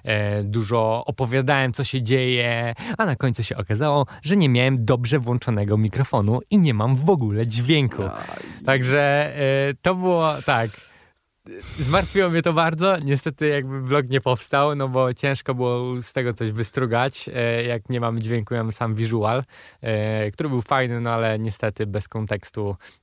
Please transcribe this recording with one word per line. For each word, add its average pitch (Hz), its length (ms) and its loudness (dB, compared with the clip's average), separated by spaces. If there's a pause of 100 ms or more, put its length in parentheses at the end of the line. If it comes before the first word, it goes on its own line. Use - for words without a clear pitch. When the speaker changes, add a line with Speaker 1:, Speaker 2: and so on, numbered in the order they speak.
Speaker 1:
e, 104 400 0
dużo 110 600 0
opowiadałem, 131 680 0
co 143 100 -4
się 131 200 -2
dzieje, 120 680 0 (240)
a 220 80 0
na 151 100 0
końcu 120 280 -2
się - 140 -6
okazało, 135 480 0 (180)
że 180 140 2
nie 165 120 4
miałem 123 360 2
dobrze 123 340 2
włączonego 113 580 0
mikrofonu 110 600 2 (100)
i 208 80 4
nie 160 160 6
mam 110 220 2
w 143 140 2
ogóle 117 380 2
dźwięku. 123 560 0
Speaker 2:
Aj. - 640 -10
Speaker 1:
Także, 135 340 2 (680)
e, 139 120 -4
to 185 140 2
było 175 380 2 (120)
tak. 117 240 2 (1080)
Zmartwiło 180 520 2
mnie 165 120 2
to 170 120 0
bardzo. 165 500 2
Niestety 139 440 0
jakby 135 340 -2
vlog 131 280 0
nie 131 120 2
powstał, 143 540 2
no 139 120 -2
bo 127 260 2
ciężko 135 420 -2
było 123 460 -2
z - 120 -16
tego 123 200 -2
coś 110 180 -4
wystrugać, 117 840 -2
e, 117 300 0
jak 120 260 -4
nie 123 100 -2
mamy 117 220 -2
dźwięku, 113 320 -4
ja 117 100 -2
mam 110 80 -2
sam 110 240 -4
visual, 113 480 0 (380)
e, 107 500 -2
który 151 180 -4
był 127 120 0
fajny, 120 400 0
no 117 100 -2
ale 113 280 0
niestety 110 460 -4
bez 101 220 -4
kontekstu 104 680 -6 (280)